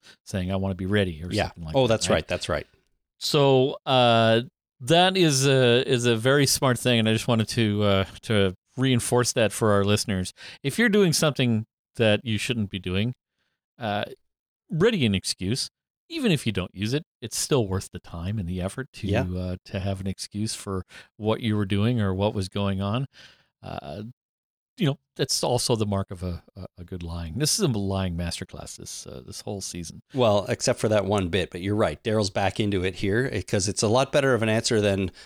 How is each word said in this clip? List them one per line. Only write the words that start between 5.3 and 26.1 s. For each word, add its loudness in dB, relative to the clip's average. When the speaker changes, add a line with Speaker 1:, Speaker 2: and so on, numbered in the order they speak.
Speaker 1:
a, 4
is 2
a 4
very 4
smart 2
thing, 2
and 2
I 4
just -4
wanted 2
to, 0
uh, 4
to 0
reinforce 2
that 0
for 2
our 4
listeners. 0
If -4
you're 4
doing 4
something 2
that 4
you -2
shouldn't -2
be -6
doing, -2
uh, -4
ready 2
an 2
excuse. -4
Even -2
if 0
you -2
don't -6
use -4
it, -2
it's -10
still 0
worth -4
the -12
time -8
and -4
the -4
effort -6
to, -10
Speaker 3:
Yeah. 0
Speaker 1:
uh, -4
to -8
have -4
an -6
excuse -6
for -6
what -2
you 0
were 0
doing 0
or 0
what 0
was -4
going -4
on. -4
Uh, -12
you 0
know, 0
that's -4
also 0
the 0
mark -2